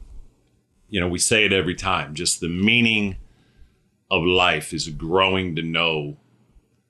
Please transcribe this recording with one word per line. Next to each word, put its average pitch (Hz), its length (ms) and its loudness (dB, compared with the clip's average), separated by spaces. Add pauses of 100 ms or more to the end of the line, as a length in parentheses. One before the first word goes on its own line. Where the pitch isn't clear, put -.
(880)
you 104 100 -4
know, 90 100 0
we 90 100 -2
say 107 260 4
it 98 80 4
every 90 220 2
time, 82 400 -2
just 85 260 -4
the 85 80 -4
meaning 104 680 2 (920)
of 90 140 2
life 90 480 2
is 80 160 -6
growing 90 680 0
to 82 60 -4
know 80 540 -2 (720)